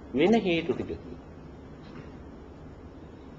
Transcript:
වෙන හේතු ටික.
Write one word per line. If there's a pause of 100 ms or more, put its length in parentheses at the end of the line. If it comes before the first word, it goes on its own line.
(100)
වෙන
හේතු
ටික. (2500)